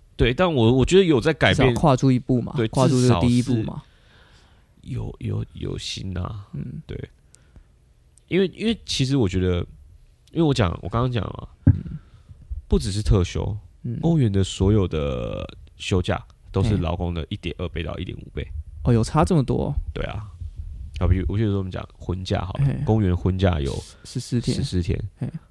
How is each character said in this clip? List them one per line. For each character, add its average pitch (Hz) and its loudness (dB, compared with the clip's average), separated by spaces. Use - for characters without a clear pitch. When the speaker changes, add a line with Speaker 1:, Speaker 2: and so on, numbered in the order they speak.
Speaker 1:
对， 123 4
但 180 2
我， 120 6
我 127 6
觉 175 6
得 196 8
有 147 4
在 156 2
改 101 4
变。 131 4
Speaker 2:
至 120 2
少 110 0
跨 143 6
出 135 4
一 127 4
步 123 0
嘛， - -8
Speaker 1:
对， 113 2
Speaker 2:
跨 131 2
出 127 4
这 123 4
个 120 4
第 123 4
一 - 4
步 120 0
嘛。 - -
Speaker 1:
至 104 -4
少 - -10
是 - -20
有， 110 -8
有， 104 -4
有 - -8
心 - -8
啊。 101 -8
Speaker 2:
嗯。 143 -10
Speaker 1:
对。 - -10
因 175 0
为， 185 2
因 - -6
为 226 0
其 - -2
实 135 0
我 113 2
觉 92 -2
得， 90 0
因 - -4
为 165 2
我 147 4
讲， 98 2
我 - -8
刚 117 -2
刚 127 -2
讲 117 -4
嘛， - -10
Speaker 2:
嗯。 - 0
Speaker 1:
不 202 2
只 120 -2
是 98 -2
特 104 4
休， 98 -4
Speaker 2:
嗯。 117 -8
Speaker 1:
公 165 2
务 165 4
员 117 4
的 98 2
所 95 0
有 104 4
的 62 -4
休 - 0
假 - -2
都 95 0
是 104 2
劳 85 -2
工 87 -4
的 85 -6
Speaker 2:
嘿。 - -8
Speaker 1:
一 101 -6
点 - -8
二 85 -6
倍 82 -8
到 - -8
一 87 -8
点 - -10
五 - -18
倍。 - -8
Speaker 2:
哦， 123 4
有 113 4
差 156 0
这 180 0
么 147 4
多 120 -2
哦。 147 -4
Speaker 1:
对 - -6
啊。 - -10
好， 90 2
比 92 4
如， 90 -2
我 95 -2
觉 113 0
得 104 0
说 98 0
我 98 -2
们 92 -8
讲 - -8
婚 92 -6
假 90 -2
好 90 -8
了， 139 2
Speaker 2:
嘿。 - -2
Speaker 1:
公 110 2
务 - 2
员 90 2
婚 92 0
假 87 2
有 67 -2
Speaker 2:
十 - -8
四 120 -4
天。 - -2
Speaker 1:
十 - -2
四 92 -2
天， 82 -2
Speaker 2:
嘿。 - -6